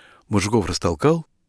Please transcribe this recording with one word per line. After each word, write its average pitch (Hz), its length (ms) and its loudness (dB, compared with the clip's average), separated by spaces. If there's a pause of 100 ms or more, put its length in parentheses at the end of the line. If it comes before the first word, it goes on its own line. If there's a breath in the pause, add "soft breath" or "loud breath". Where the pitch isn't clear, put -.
(280 loud breath)
мужиков 104 380 0
растолкал 98 600 0 (220)